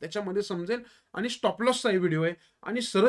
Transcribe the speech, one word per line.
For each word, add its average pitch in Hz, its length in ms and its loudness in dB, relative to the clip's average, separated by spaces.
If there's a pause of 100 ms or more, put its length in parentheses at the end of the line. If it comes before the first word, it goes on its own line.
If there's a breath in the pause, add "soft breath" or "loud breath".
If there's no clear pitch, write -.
त्याच्यामध्ये 196 420 -4
समजेल. 196 400 -4 (320 soft breath)
आणि 226 140 -2
स्टॉप 226 340 -2
लॉसचाही 240 360 2
व्हिडिओ 160 240 2
आहे. 170 120 0 (280 soft breath)
आणि 233 200 -4
सरळ 220 260 4